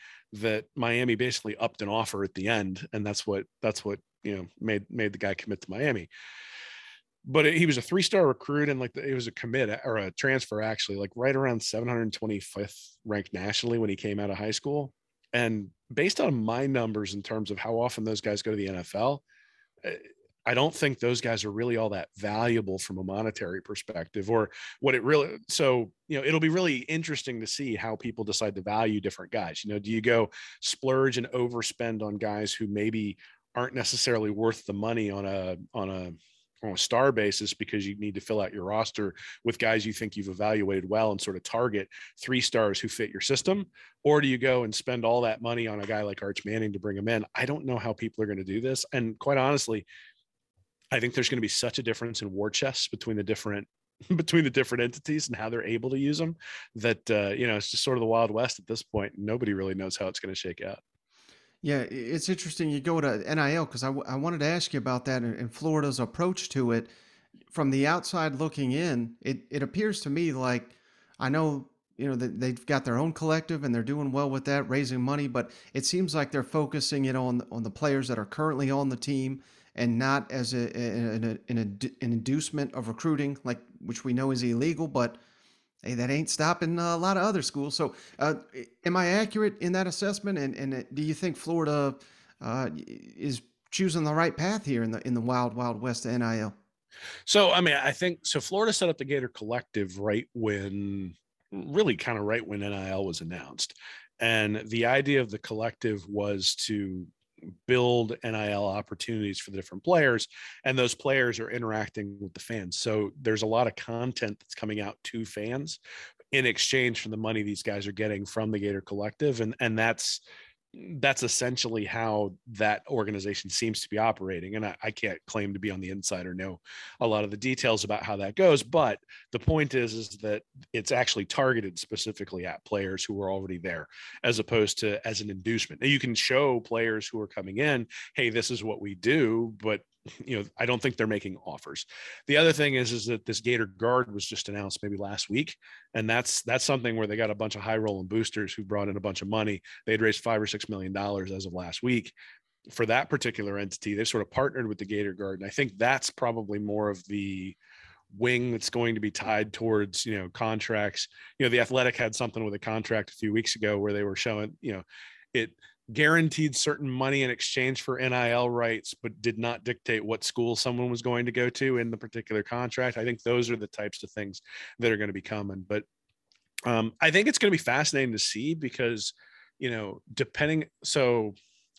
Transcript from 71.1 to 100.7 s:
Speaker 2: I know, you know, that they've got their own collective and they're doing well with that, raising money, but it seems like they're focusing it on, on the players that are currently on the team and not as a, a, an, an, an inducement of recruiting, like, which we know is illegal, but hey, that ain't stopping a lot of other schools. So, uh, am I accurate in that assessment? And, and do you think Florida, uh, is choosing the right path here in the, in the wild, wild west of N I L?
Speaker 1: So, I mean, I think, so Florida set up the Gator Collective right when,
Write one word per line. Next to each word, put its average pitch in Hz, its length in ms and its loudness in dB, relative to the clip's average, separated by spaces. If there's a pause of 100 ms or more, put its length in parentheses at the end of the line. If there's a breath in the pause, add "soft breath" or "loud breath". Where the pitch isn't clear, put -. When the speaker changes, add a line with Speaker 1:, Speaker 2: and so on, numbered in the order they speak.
Speaker 2:
I 131 80 0
know, 147 400 2 (280)
you 139 120 -2
know, 131 80 0
that 120 240 -2
they've 123 260 -2
got 135 180 2
their 120 140 2
own 156 140 2
collective 156 500 0
and 131 100 2
they're 117 120 2
doing 139 260 -2
well 139 180 2
with 135 180 -2
that, 139 220 2
raising 127 320 0
money, 139 280 0
but 123 240 -2 (200 loud breath)
it 135 140 -2
seems 180 300 2
like 139 160 0
they're 135 100 2
focusing 147 640 0
it 131 100 2
on, 127 280 0 (100)
on 120 100 -4
the 107 80 -4
players 135 380 0
that 120 100 -2
are 104 80 -4
currently 139 460 0
on 139 160 2
the 127 80 -2
team 131 480 -2 (320 loud breath)
and 120 200 2
not 135 360 2
as 123 220 -2
a, 120 220 -2
a, 120 140 -2 (240)
an, 113 240 -2 (100)
an, 120 100 0
an 104 420 -4
inducement 131 760 0
of 117 140 -6
recruiting, 143 560 0
like, 123 160 -4 (180)
which - 260 -8
we 127 80 0
know 135 200 2
is 123 100 -2
illegal, 151 460 0
but 123 280 0 (680 soft breath)
hey, 123 100 -4
that 123 160 0
ain't 151 200 0
stopping 170 480 2
a 170 180 2
lot 185 200 2
of 180 80 2
other 196 180 2
schools. 139 320 -4
So, - 220 0 (240 loud breath)
uh, 147 140 2 (500)
am 180 120 2
I 185 100 4
accurate 214 540 2
in 175 120 0
that 185 160 2
assessment? 196 500 -2
And, 135 160 -2
and 135 400 -4
do 143 80 -2
you 156 100 0
think 165 240 -2
Florida, 147 600 2 (440 loud breath)
uh, 123 360 -2
is - 640 -8 (300)
choosing 170 320 2
the 151 100 2
right 165 220 2
path 202 280 -2
here 120 200 2
in 113 80 0
the, 113 120 -4
in 127 80 0
the 120 80 2
wild, 123 340 2
wild 120 260 -2
west 120 260 -4
of 113 60 -2
N 123 100 2
I 113 160 0
L? 107 160 -4 (720 loud breath)
Speaker 1:
So, 202 260 8
I 180 100 6
mean, 160 140 6
I 139 160 2
think, 175 340 0
so - 160 0
Florida 214 320 2
set 185 180 2
up 147 80 -2
the 139 60 -4
Gator 135 220 0
Collective 107 720 -4
right 107 360 0
when, 98 800 -2 (360)